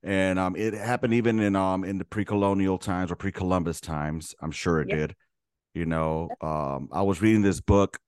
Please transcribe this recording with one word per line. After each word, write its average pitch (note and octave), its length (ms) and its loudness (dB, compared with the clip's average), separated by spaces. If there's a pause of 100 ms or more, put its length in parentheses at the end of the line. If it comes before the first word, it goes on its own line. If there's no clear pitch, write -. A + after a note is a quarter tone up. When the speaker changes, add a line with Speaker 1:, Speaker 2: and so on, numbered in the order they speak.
Speaker 1:
And, F#2+ 360 2
um, F#2 180 0
it G#2+ 180 -2
happened A#2 400 0
even A2+ 260 4
in, G2+ 160 4
um, F#2+ 280 2
in G2 140 -6
the F#2 60 -8
pre-colonial G2 760 0
times F2+ 320 -4
or F2 60 -4
pre-Columbus F2+ 640 -2
times. D#2 600 -6
I'm D#2 100 -8
sure D#2+ 300 0
it C#2+ 80 -2
Speaker 2:
Yeah. - 80 -2
Speaker 1:
did. D2+ 200 -4 (580)
You E2+ 120 -4
know, D#2+ 440 -2 (100)
um, C#2+ 520 -4
I F2 100 -2
was G2 180 0
reading A2 220 6
this G2 180 2
book G2+ 480 4